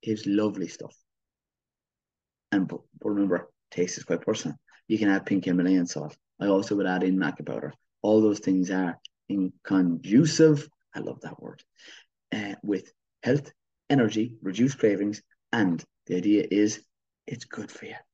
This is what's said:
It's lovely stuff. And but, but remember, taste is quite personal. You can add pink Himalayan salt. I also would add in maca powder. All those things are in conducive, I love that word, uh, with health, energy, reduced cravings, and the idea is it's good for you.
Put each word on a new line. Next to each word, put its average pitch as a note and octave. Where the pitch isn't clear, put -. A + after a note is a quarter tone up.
It's G#2+
lovely G2+
stuff. -
And G2
but, -
but G#2+
remember, G2
taste -
is -
quite E2
personal. -
You A2
can G#2
add G2
pink F#2+
Himalayan F2+
salt. D#2
I G2+
also G2+
would G2
add F#2
in F#2
maca D2+
powder. -
All A2
those G#2
things F#2+
are F#2
in F#2+
conducive, A2+
I -
love -
that -
word, -
uh, G2+
with G2+
health, C#3
energy, A#2
reduced A2
cravings, G#2
and F#2+
the F2+
idea G2+
is G#2
it's -
good -
for -
you. -